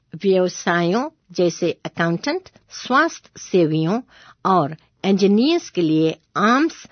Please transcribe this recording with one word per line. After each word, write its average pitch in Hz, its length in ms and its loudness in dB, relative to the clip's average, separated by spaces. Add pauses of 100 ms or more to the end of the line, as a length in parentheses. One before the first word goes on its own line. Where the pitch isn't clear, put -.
(160)
व्यवसायों 185 920 0 (220)
जैसे 175 400 -2 (140)
accountant, 285 640 -4 (200)
स्वास्थ्य - 680 -2
सेवियों 165 640 0 (440)
और 160 300 0 (300)
engineers 202 640 2
के - 120 -4
लिए 160 380 0 (180)
arms 247 540 0